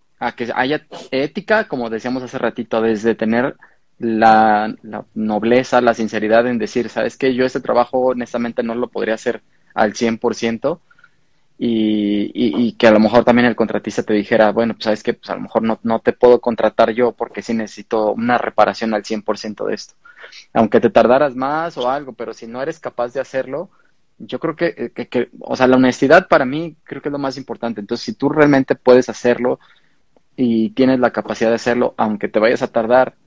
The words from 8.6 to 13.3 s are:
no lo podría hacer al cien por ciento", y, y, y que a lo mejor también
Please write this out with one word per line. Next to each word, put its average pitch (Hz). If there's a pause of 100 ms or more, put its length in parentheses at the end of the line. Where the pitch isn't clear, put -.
no 117
lo 120
podría 104
hacer 113 (320)
al 107
cien 113
por 113
ciento", 117 (760)
y, 107 (100)
y, 120
y 104
que -
a 110
lo 107
mejor 110
también 120